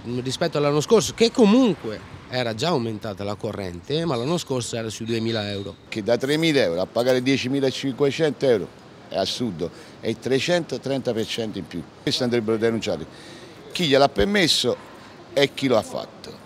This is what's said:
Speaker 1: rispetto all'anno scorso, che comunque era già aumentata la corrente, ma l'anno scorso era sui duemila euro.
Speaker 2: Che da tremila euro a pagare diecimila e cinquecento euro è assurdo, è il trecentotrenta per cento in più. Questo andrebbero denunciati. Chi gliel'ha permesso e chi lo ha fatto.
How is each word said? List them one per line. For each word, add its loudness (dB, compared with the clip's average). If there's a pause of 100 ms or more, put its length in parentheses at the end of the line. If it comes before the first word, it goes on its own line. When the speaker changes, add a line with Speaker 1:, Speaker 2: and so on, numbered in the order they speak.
(200)
Speaker 1:
rispetto -2
all'anno 2
scorso, 2
che 2
comunque 4 (140)
era -2
già -2
aumentata -4
la -4
corrente, -6
ma -2
l'anno -2
scorso -4
era -6
sui -8
duemila -2
euro. -8 (140)
Speaker 2:
Che -6
da 4
tremila 2
euro 2
a 0
pagare 2
diecimila 0
e 0
cinquecento 0
euro 4 (400)
è -8
assurdo, -4 (300)
è -6
il -4
trecentotrenta -2
per -2
cento -6
in -8
più. -10 (200)
Questo -2
andrebbero 0
denunciati. -2 (680)
Chi 0
gliel'ha 6
permesso 2 (560)
e 2
chi -2
lo 4
ha 4
fatto. -10 (140)